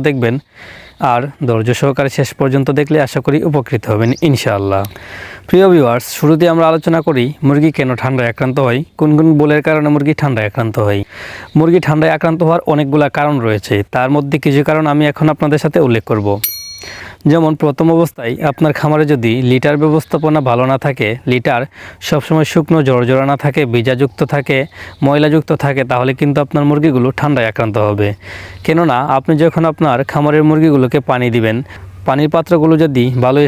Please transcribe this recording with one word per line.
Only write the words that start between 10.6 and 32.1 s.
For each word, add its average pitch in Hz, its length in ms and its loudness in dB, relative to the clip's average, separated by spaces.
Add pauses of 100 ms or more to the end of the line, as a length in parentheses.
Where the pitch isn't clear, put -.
হয়। 101 140 0 (580)
মুরগি 170 280 4
ঠান্ডায় 156 300 2
আক্রান্ত 165 300 -2
হওয়ার 165 140 2 (120)
অনেকগুলা 147 340 0 (120)
কারণ 147 160 0 (120)
রয়েছে, 107 280 -2 (200)
তার 127 200 0
মধ্যে 147 300 0
কিছু 143 240 2
কারণ 156 240 0
আমি 151 200 2
এখন 156 220 0
আপনাদের 151 300 0
সাথে 160 220 0
উল্লেখ 117 260 0
করব। 104 160 -2 (1000)
যেমন 160 220 2 (100)
প্রথম 156 240 0 (100)
অবস্থায় 143 360 -2 (180)
আপনার 151 280 0
খামারে 151 340 0
যদি 113 200 0 (180)
লিটার 143 320 2
ব্যবস্থাপনা 156 580 0 (100)
ভালো 120 220 2
না 135 120 0
থাকে, 127 240 -2 (240)
লিটার 123 300 0 (460)
সবসময় 156 440 0
শুকনো 165 260 2 (100)
জর্জরা 127 440 2
না 139 120 -2
থাকে, 147 180 0 (120)
ভিজাযুক্ত 127 460 0 (120)
থাকে, 143 260 -2 (460)
ময়লাযুক্ত 151 460 2 (140)
থাকে, 139 260 0
তাহলে 127 300 0
কিন্তু 143 240 0
আপনার 143 260 -2
মুরগিগুলো 147 380 2 (120)
ঠান্ডায় 131 300 0
আক্রান্ত 107 260 -2 (120)
হবে। 104 200 0 (580)
কেননা 160 300 2 (200)
আপনি 135 160 -2 (120)
যখন 165 180 0 (100)
আপনার 143 260 0 (140)
খামারের 151 360 2
মুরগিগুলোকে 147 500 2 (120)
পানি 123 160 0 (100)
দিবেন, 110 200 0 (500)
পানির 143 280 0